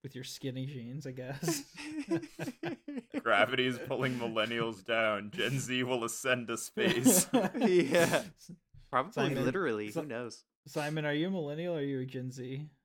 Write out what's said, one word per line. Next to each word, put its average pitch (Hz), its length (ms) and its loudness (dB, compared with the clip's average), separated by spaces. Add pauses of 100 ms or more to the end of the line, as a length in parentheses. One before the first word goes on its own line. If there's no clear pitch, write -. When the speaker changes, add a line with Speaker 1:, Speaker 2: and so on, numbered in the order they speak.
Speaker 1:
with 139 120 -12
your 127 80 -10
skinny 131 420 -6
jeans, 131 400 -8
I 135 60 -8
guess. 135 520 -4 (800)
<laughs> 277 800 -8
Speaker 2:
Gravity 117 460 4
is 127 200 -2
pulling 127 320 0
millennials 113 680 0
down. 107 480 2
Gen 120 260 0
Z 127 240 0
will 123 200 0
ascend 123 440 0
to 117 100 -4
space. 180 760 4
Speaker 1:
<laughs> 220 280 2
Speaker 3:
Yeah. 170 640 4 (680)
Probably 135 220 2
Speaker 1:
Simon, 139 320 2
Speaker 3:
literally. 117 460 0
Speaker 1:
Si-, 165 80 -4
Speaker 3:
Who 156 60 -6
knows? 120 380 -8 (240)
Speaker 1:
Simon, 151 380 -2
are 147 80 2
you 156 140 2
a 190 40 0
millennial 165 440 -2
or 151 40 -2
are - 20 0
you 139 200 0
a 127 40 -2
Gen 127 260 -6
Z? 135 340 -8 (200)